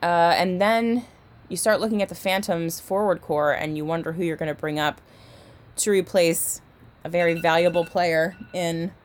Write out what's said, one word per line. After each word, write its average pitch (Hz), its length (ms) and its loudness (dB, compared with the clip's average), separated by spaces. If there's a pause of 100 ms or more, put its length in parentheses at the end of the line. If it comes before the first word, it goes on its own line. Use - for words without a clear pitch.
Uh, 170 340 4
and 180 260 0
then 226 440 2 (420)
you 180 100 -10
start 214 220 2
looking 214 240 -2
at 190 60 -4
the 175 60 -12
Phantoms 185 640 -2
forward 196 420 -2
core, 147 300 0
and 151 260 -2
you 151 80 -6
wonder 165 280 -4
who 180 100 -6
you're 165 120 -2
gonna 156 180 -6
bring 151 240 -6
up 151 220 -2 (800)
to - 120 -2
replace 175 720 0 (420)
a - 60 -10
very 170 240 2
valuable 170 500 2
player 170 520 0 (180)
in 170 380 -4 (140)